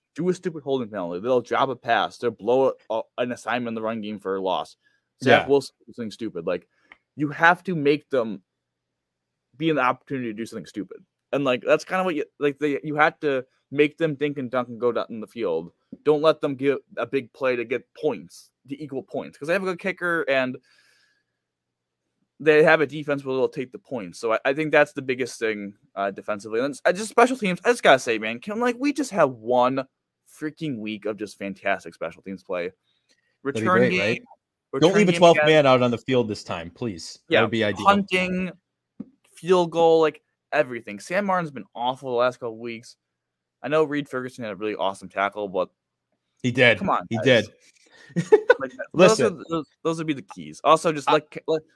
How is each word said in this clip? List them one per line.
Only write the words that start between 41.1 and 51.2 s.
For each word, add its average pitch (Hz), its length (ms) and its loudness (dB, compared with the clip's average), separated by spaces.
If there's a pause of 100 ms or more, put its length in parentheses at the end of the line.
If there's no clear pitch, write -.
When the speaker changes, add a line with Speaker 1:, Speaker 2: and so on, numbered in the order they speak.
Speaker 1:
Martin's 180 260 -2
been 120 220 -14
awful 131 380 -4
the 120 60 -2
last 127 200 0
couple 113 220 -10
weeks. 117 380 -14 (640)
I 127 60 -8
know 156 140 4
Reed 143 240 -4
Ferguson 127 360 -10
had 107 100 -8
a - 20 -14
really 104 200 -6
awesome 95 340 -6
tackle, 101 380 -2
but 92 220 -2 (720)
Speaker 2:
He 123 80 0
did. 120 260 6
Speaker 1:
come - 140 -2
on, 98 180 -2
Speaker 2:
He 113 80 -2
Speaker 1:
guys. 120 300 4
Speaker 2:
did. - 60 -20 (640)
<laughs> 427 280 4 (160)
Speaker 1:
Like, 185 120 -8
those 208 500 4
are - 40 4
Speaker 2:
Listen. 101 120 0
Speaker 1:
the, 113 120 -16
those, 165 160 -4 (180)
those 165 160 -2
would 160 80 -8
be 156 60 -2
the 127 100 -12
keys. 76 400 -16
Also, 160 280 4
just 147 160 -6
Speaker 2:
I 156 60 4
Speaker 1:
like, 151 340 -2